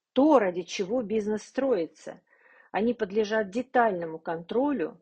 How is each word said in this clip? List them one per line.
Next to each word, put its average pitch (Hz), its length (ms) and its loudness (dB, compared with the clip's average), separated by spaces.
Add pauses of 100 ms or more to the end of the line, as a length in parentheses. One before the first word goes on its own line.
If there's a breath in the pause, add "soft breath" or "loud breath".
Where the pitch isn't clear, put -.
(140)
то, 277 260 6
ради 180 240 0
чего 214 400 -4
бизнес 208 400 -4
строится. - 760 -4 (520 soft breath)
Они 226 240 0
подлежат 214 560 -2
детальному 196 640 0
контролю, 180 840 -4